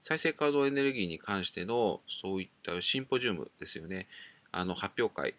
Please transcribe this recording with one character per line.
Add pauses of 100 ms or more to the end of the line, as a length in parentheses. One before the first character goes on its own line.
再
生
可
能
エ
ネ
ル
ギ
ー
に
関
し
て
の
そ
う
い
っ (140)
た
シ
ン
ポ
ジ
ウ
ム
で
す
よ
ね、 (440)
あ
の
発
表
会